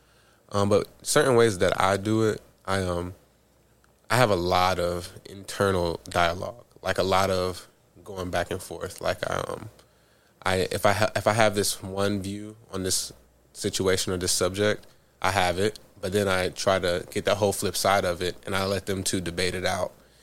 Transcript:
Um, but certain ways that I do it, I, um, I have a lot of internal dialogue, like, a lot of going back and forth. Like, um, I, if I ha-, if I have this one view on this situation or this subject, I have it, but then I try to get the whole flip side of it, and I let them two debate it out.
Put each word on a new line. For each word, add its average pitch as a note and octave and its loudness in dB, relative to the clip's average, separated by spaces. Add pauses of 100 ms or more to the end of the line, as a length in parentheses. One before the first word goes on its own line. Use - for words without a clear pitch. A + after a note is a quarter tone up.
(520)
Um, G2+ 2
but G2+ 4 (140)
certain C#3+ 4
ways A2+ 4
that F2+ 2
I G2 2
do G#2+ 0
it, - -2 (240)
I, F#2+ -2
um, F2+ -4 (960)
I A2+ 2
have A#2+ 6
a G2 4
lot F2+ 2
of F2 -4 (140)
internal F#2+ 0
dialogue, F2 -2 (180)
like, F#2 -2
a F#2 4
lot F#2+ 4
of F#2 -2 (340)
going F#2 -8
back F2 -2
and F#2 -8
forth. F2 -12
Like, F2+ -2 (120)
um, - -6 (760)
I, F#2+ 0
if F2 0
I G#2 6
ha-, G2+ 0
if G#2 -2
I G#2+ 4
have G#2+ 4
this - -2
one G2+ -2
view G#2 -10 (160)
on F#2+ -6
this - -2 (400)
situation F#2+ 0
or - 0
this F2+ -2
subject, G2 0 (340)
I F#2 0
have F2+ 2
it, G#2 0 (220)
but F#2+ -6
then G2+ 2
I F#2 0
try F#2+ 2
to F2+ -2
get G2 -4
the F#2+ 4
whole G2+ 2
flip F#2+ -4
side G2 2
of F2 -2
it, F2 -4 (100)
and G2 -4
I F#2+ -2
let F#2+ -2
them F#2+ -2
two F#2+ 0
debate F2+ -2
it F#2 -4
out. F2 -2 (300)